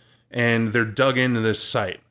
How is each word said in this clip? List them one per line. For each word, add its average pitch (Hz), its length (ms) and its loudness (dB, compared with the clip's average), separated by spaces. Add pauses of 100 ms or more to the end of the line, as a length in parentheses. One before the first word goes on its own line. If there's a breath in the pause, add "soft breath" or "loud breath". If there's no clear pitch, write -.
(300 soft breath)
and 117 380 0
they're 113 160 0
dug 127 340 0
into 127 220 0
this 110 220 0
site, 101 380 -2 (100)